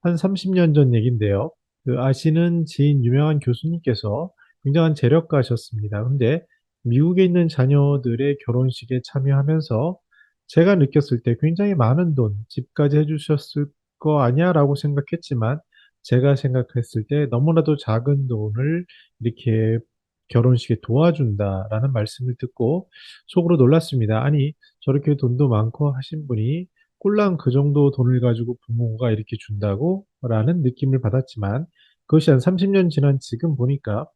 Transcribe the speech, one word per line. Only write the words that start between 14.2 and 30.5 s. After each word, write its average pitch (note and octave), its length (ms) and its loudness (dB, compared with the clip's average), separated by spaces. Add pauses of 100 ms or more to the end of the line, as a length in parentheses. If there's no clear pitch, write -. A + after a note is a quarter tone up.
아니야?라고 C#3+ 520 2
생각했지만 C#3+ 840 -4 (420)
제가 C3+ 340 2
생각했을 B2+ 720 -4
때 D3 200 -2
너무나도 D3+ 500 0
작은 C3+ 500 -2
돈을 B2 580 -4 (340)
이렇게 A2+ 580 0 (520)
결혼식에 A#2+ 520 2
도와준다라는 A2 1120 -2
말씀을 B2 460 -4
듣고 B2+ 500 -4 (380)
속으로 E3+ 300 2
놀랐습니다. B2 680 2
'아니, C#3+ 300 0 (260)
저렇게 C#3+ 380 0
돈도 B2+ 320 0
많고 A2+ 420 0
하신 D3 340 -10
분이 C3 400 -4 (340)
꼴랑 G3+ 380 0
그 - 140 0
정도 C#3+ 400 2
돈을 B2+ 280 2
가지고 A#2+ 460 -2
부모가 A#2 460 -2
이렇게 G#2+ 280 -4
준다고?' G#2+ 680 -4 (160)
라는 B2 420 0